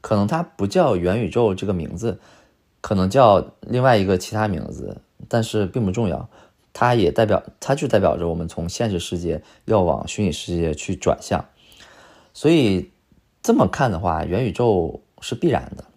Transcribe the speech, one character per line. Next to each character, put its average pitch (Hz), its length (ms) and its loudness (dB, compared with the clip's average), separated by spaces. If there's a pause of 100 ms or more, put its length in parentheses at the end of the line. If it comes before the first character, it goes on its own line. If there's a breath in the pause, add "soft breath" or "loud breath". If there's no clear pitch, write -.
可 - 140 -2
能 101 140 2
它 - 160 -2
不 - 200 -6
叫 127 300 2
元 92 260 0
宇 104 80 -2
宙 113 240 2
这 92 140 -6
个 104 80 -2
名 85 220 -6
字， 110 240 -6 (600 soft breath)
可 - 140 -4
能 95 160 2
叫 107 340 6 (180)
另 123 200 -2
外 127 140 6
一 98 80 2
个 95 120 2
其 - 160 -6
他 110 140 -2
名 87 240 -4
字， - 300 -12 (260)
但 113 160 0
是 107 240 -2
并 110 180 -4
不 95 60 0
重 107 180 -2
要。 - 200 -6 (440 soft breath)
它 123 220 2
也 143 160 4
代 113 160 2
表， - 160 0 (160)
它 - 160 -2
就 151 140 -4
代 - 100 2
表 92 180 2
着 85 120 -4
我 82 60 -2
们 85 120 -6
从 85 220 -8
现 113 200 -4
实 92 120 -2
世 - 180 -6
界 82 240 -4 (220 soft breath)
要 107 160 2
往 82 260 0
虚 - 160 -6
拟 95 80 0
世 - 240 -8
界 82 180 0
去 95 220 -6
转 - 260 0
向。 - 240 -4 (880 loud breath)
所 - 160 0
以 117 440 2 (500)
这 233 100 2
么 233 140 4
看 127 240 0
的 82 80 -2
话， 82 260 -2
元 92 200 -2
宇 104 80 -2
宙 104 500 0 (180)
是 - 140 -8
必 175 140 -2
然 - 280 -2
的。 - 80 -18 (120)